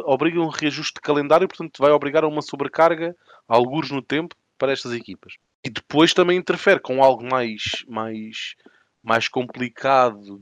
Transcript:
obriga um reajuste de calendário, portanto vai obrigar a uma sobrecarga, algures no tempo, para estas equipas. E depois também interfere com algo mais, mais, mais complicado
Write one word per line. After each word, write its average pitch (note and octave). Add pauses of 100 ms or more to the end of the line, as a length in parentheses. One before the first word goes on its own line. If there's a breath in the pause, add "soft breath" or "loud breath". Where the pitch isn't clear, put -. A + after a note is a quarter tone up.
obriga D3+
um E3
reajuste D3
de -
calendário, D3
portanto -
vai C#3
obrigar C#3+
a D#3
uma D3+
sobrecarga, D#3+ (320 soft breath)
algures B2
no C#3
tempo, D#3+ (220)
para C3+
estas B2
equipas. - (280)
E C3+
depois D3
também F3+
interfere F#3
com C3
algo C3
mais, A#2
mais, A2 (480 soft breath)
mais A2+
complicado B2